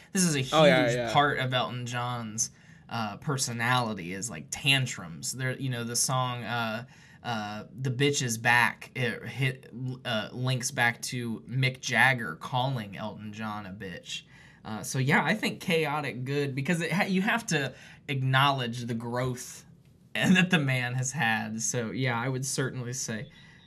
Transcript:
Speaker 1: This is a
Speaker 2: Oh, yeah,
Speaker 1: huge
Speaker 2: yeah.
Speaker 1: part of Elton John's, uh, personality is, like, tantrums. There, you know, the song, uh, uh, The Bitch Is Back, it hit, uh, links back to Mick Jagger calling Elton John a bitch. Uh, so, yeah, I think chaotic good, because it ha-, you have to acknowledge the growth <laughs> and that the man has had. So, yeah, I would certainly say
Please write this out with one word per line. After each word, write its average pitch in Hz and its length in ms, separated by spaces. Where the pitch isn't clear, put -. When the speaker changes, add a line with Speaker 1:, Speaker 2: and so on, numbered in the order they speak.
Speaker 1:
This 190 120
is 160 100
a 135 220
Speaker 2:
Oh, 156 80
yeah, 127 220
Speaker 1:
huge 120 100
Speaker 2:
yeah. 117 160
Speaker 1:
part 143 280
of 127 120
Elton 123 320
John's, 120 640
uh, 107 300
personality 117 960
is, 98 160
like, 78 200
tantrums. 131 840
There, 131 260
you 135 100
know, 120 160
the 117 120
song, 123 480
uh, 113 400
uh, 107 420
The 135 80
Bitch 139 320
Is 113 160
Back, 117 560
it 120 340
hit, 131 420
uh, 110 260
links 127 380
back 123 320
to 120 440
Mick 131 340
Jagger 117 560
calling 123 600
Elton 107 380
John 107 320
a 92 60
bitch. 95 500
Uh, 107 180
so, - 160
yeah, 151 260
I 165 100
think 220 260
chaotic 147 640
good, 139 300
because 160 260
it 170 120
ha-, 190 120
you 190 180
have 226 260
to 139 240
acknowledge 131 800
the 120 80
growth 120 720
<laughs> - 260
and 143 220
that 185 140
the 175 80
man 127 360
has 131 180
had. 110 480
So, 113 300
yeah, 120 280
I 123 100
would 131 160
certainly 127 480
say 113 360